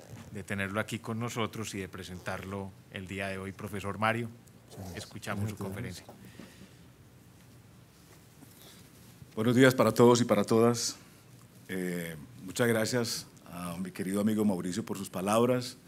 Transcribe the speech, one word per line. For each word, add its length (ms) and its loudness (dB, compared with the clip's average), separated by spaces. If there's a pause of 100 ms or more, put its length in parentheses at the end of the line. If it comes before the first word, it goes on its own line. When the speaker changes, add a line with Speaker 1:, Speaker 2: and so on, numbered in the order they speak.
(320)
Speaker 1:
de 100 -12
tenerlo 380 -4
aquí 180 -4
con 200 -6
nosotros 560 -4
y 40 -6
de 100 -6
presentarlo 840 -10 (220)
el 140 -10
día 220 -6
de 80 -6
hoy. 160 -8
Profesor 460 -8
Mario, 320 2 (640)
escuchamos 560 -6
su 60 -10
conferencia. 500 -10 (3250)
Speaker 2:
Buenos 200 2
días 200 10
para 180 6
todos 300 10
y 20 4
para 200 4
todas. 520 2 (720)
Eh, 480 -6 (280)
muchas 240 0
gracias 580 0 (260)
a 240 -10
mi 140 -6
querido 320 -2
amigo 240 2
Mauricio 360 0
por 140 -6
sus 140 -10
palabras. 680 0 (120)